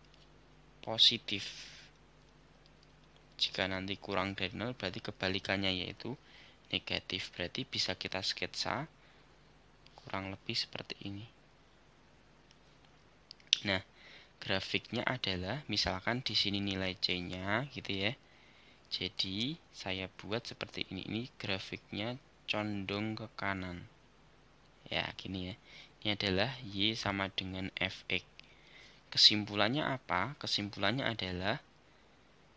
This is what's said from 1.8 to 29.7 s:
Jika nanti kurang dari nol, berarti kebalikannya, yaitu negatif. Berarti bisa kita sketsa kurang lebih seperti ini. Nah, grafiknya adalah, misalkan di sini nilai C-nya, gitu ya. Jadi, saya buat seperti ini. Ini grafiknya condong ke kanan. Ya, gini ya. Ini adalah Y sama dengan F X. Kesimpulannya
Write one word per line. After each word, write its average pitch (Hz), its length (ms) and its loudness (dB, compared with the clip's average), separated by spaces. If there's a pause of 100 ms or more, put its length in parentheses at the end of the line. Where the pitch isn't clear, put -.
Jika - 240 2
nanti 95 320 -2
kurang 98 400 0
dari 92 160 -4
nol, 113 240 -4
berarti 95 240 -4
kebalikannya, 95 800 0
yaitu 98 320 -6 (580)
negatif. 90 640 -2
Berarti 90 320 -4
bisa - 320 0
kita 95 240 -4
sketsa - 640 -2 (1040)
kurang 95 400 -6
lebih 113 240 -4
seperti - 480 -4
ini. 101 240 -8 (2500)
Nah, 95 160 2 (560)
grafiknya - 640 0
adalah, 101 640 0
misalkan 104 560 0
di - 80 -2
sini 101 320 2
nilai 95 320 0
C-nya, 92 800 0
gitu 98 160 -6
ya. 98 240 0 (720)
Jadi, 104 720 -2 (160)
saya 92 400 -4
buat 107 320 -4
seperti - 400 -6
ini. - 240 -4
Ini 110 100 0 (140)
grafiknya 101 800 -4 (320)
condong 107 720 0
ke 110 160 -10
kanan. 92 480 -2 (1040)
Ya, 85 160 2 (160)
gini 92 320 -4
ya. - 20 -6 (460)
Ini - 160 -2
adalah 104 480 4
Y 101 320 2
sama 98 320 2
dengan 95 480 -4
F - 320 -2
X. 90 160 0 (880)
Kesimpulannya 104 720 8